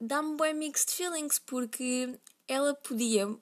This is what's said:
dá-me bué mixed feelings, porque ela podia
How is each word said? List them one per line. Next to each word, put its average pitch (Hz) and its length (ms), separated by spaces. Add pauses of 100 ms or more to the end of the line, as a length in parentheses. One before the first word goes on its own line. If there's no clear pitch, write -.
dá-me 294 360
bué 311 160
mixed 302 380
feelings, 330 480
porque 254 800 (280)
ela 277 280
podia 226 520 (140)